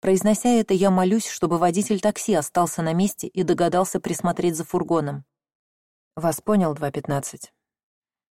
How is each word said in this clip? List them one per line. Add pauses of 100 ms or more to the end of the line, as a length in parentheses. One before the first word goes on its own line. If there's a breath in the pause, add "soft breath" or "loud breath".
Произнося
это,
я
молюсь,
чтобы
водитель
такси
остался
на
месте
и
догадался
присмотреть
за
фургоном. (880)
«Вас
понял,
два
пятнадцать». (840)